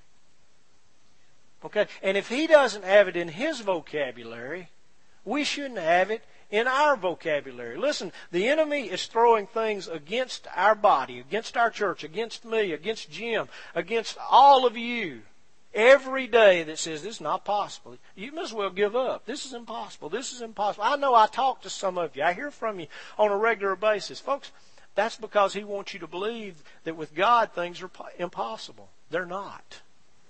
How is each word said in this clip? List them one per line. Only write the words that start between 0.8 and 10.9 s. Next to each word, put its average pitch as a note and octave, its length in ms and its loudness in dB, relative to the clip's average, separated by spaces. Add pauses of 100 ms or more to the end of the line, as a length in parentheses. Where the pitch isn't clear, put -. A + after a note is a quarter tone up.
Okay? F#3+ 220 0 (160)
And G3 140 0
if G3 120 -4
he C#4 180 -2
doesn't B3+ 380 6
have F#3+ 240 6
it F3 80 -6
in E3+ 120 -4
his A#3+ 320 -4
vocabulary, C#3+ 1080 -6 (540)
we C4+ 200 -4
shouldn't C4 340 -6
have F3+ 320 2
it A3+ 140 -6 (260)
in A3+ 180 0
our C#4 280 4
vocabulary. C#3 840 -6
Listen, A#3+ 340 -2 (180)
the F3+ 160 0
enemy D4 360 0
is F#3 240 -8
throwing A3+ 400 4
things G#3+ 420 -4
against F3 640 -8
our G3+ 200 4
body, E3+ 440 2